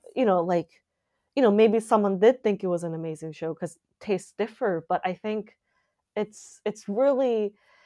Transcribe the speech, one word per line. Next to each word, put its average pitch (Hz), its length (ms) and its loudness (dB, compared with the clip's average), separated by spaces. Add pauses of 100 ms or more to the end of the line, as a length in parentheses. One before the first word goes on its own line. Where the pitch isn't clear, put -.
(160)
you 254 100 0
know, 185 180 4
like, 175 400 -4 (520)
you 285 80 2
know, 214 80 6
maybe 220 300 4
someone 202 380 0
did 254 240 4
think 196 200 -2
it 196 40 -2
was 175 180 -2
an 165 100 -8
amazing 160 380 -10
show 160 220 -8
'cause 170 220 -10 (240)
tastes 190 360 -6
differ, 202 520 -4
but 165 160 -2
I 185 100 -4
think 214 420 -8 (580)
it's, - 500 -8
it's 214 240 -8
really, 240 680 0 (300)